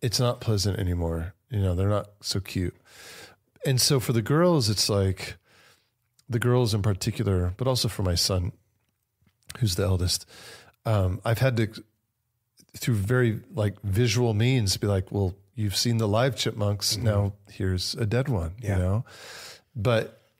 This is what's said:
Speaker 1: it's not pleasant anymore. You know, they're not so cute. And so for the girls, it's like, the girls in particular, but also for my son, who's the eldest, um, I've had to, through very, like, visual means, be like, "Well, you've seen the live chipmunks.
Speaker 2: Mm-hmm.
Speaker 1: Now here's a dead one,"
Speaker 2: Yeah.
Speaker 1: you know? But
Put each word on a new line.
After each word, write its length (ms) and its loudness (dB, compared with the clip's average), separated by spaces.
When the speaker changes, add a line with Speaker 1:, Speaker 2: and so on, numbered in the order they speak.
Speaker 1:
it's 180 -2
not 220 2
pleasant 380 0
anymore. 560 -2
You 100 -2
know, 140 2
they're 160 0
not 200 -2
so 180 -4
cute. 340 -4
And 140 2
so 200 4
for 140 -2
the 80 2
girls, 480 4
it's 180 0
like, 480 0
the 80 -2
girls 360 2
in 80 0
particular, 760 0
but 100 -4
also 220 0
for 140 -6
my 120 0
son, 380 0
who's 180 0
the 60 0
eldest, 440 0
um, 380 2
I've 140 2
had 180 2
to, 120 2
through 180 -2
very, 460 2
like, 280 -2
visual 520 2
means, 420 2
be 100 -2
like, 240 0
"Well, 240 0
you've 200 -4
seen 220 0
the 100 0
live 300 2
chipmunks. 600 -2
Speaker 2:
Mm-hmm. 100 -4
Speaker 1:
Now 260 2
here's 440 -2
a 100 -4
dead 240 0
one," 320 -2
Speaker 2:
Yeah. 160 -2
Speaker 1:
you 60 2
know? 220 0
But 460 0